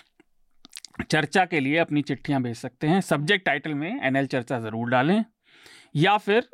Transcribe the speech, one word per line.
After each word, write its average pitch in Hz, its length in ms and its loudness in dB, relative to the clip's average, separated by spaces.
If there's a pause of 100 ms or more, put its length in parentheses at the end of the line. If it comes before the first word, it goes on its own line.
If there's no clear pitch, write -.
(1120)
चर्चा 156 340 2
के 165 140 -2
लिए 139 180 0
अपनी 151 240 0
चिट्ठियां 139 420 -2
भेज 120 120 -4
सकते - 320 -6
हैं। 185 140 4
सब्जेक्ट 170 440 0
टाइटल 147 280 -2
में 170 300 -6
एनएल 135 240 0
चर्चा 127 320 -4
ज़रूर 113 300 -4
डालें, 151 360 2 (720)
या 190 220 4
फिर 208 360 0